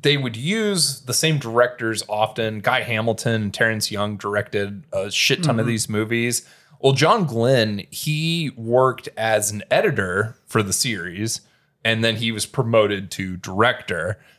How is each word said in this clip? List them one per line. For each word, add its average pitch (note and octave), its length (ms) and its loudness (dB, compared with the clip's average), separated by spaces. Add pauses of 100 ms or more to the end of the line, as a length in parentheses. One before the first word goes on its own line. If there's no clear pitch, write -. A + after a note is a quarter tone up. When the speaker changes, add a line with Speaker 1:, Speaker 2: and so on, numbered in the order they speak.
Speaker 1:
They C#3+ 160 4
would B2+ 200 -4
use F3+ 640 -2
the B2 100 -6
same D#3+ 260 2
directors A#2 720 0
often. G#2+ 520 -2
Guy A#2+ 220 2
Hamilton A2 600 0
and G2+ 120 -2
Terrence A2 360 0
Young G#2 260 -4
directed G2+ 760 -4
a G2 180 -4
shit - 320 0
ton C3 180 2
of A2+ 40 0
Speaker 2:
Mm-hmm. A#2 60 0
Speaker 1:
these A2+ 180 -2
movies. A#2 600 -2 (320)
Well, C3+ 140 4
John F#3 320 4
Glenn, A#2 640 2
he D#3+ 640 -2
worked A#2+ 600 2
as A2 340 2
an G#2+ 200 -8
editor A2+ 680 0 (100)
for A2 160 0
the G2 100 -2
series, G2 680 -4 (420)
and A2+ 180 2
then A2+ 140 2
he A2+ 160 -2
was G#2+ 140 -4
promoted G#2+ 640 2
to F#2 240 -6
director. F#2+ 800 -2 (200)